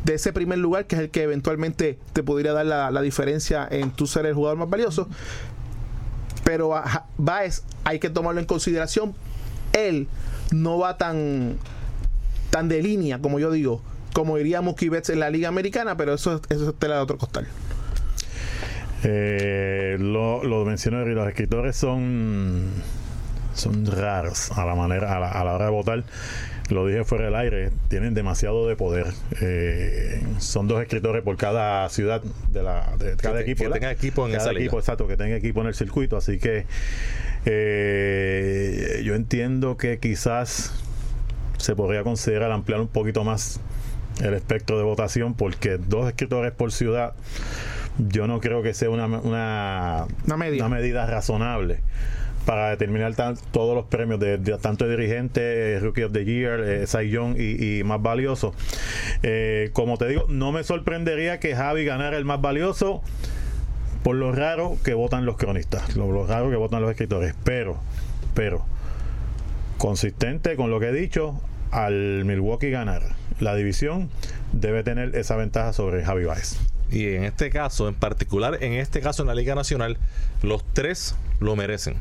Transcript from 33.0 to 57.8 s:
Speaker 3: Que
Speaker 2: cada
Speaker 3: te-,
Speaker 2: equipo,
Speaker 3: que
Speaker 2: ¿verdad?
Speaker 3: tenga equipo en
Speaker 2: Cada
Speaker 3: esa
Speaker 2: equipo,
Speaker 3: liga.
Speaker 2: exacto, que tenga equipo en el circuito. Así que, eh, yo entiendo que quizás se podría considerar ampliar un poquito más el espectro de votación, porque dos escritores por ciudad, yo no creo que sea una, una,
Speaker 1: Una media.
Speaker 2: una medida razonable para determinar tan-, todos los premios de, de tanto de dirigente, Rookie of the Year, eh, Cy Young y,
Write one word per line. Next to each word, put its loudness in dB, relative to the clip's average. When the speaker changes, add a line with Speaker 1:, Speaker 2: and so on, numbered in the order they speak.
Speaker 3:
Que 2
Speaker 2:
cada 2
Speaker 3:
te-, 0
Speaker 2:
equipo, 0
Speaker 3:
que 2
Speaker 2:
¿verdad? 0
Speaker 3:
tenga 0
equipo 2
en 0
Speaker 2:
Cada 0
Speaker 3:
esa 0
Speaker 2:
equipo, 0
Speaker 3:
liga. 2
Speaker 2:
exacto, 2
que 0
tenga 2
equipo 0
en 0
el -2
circuito. 0
Así 0
que, 0
eh, 2
yo 0
entiendo 0
que -2
quizás -2
se -4
podría -2
considerar -2
ampliar -2
un -2
poquito -2
más -4
el 0
espectro 0
de 2
votación, 0
porque 0
dos 2
escritores -2
por 0
ciudad, 0
yo 2
no 0
creo 0
que 0
sea 2
una, 2
una, 0
Speaker 1:
Una 2
media. 0
Speaker 2:
una 2
medida 0
razonable 0
para 2
determinar 0
tan-, 0
todos 2
los 0
premios 0
de, 2
de -2
tanto 0
de 0
dirigente, 0
Rookie 2
of 0
the 0
Year, 0
eh, 0
Cy 0
Young 0
y, 0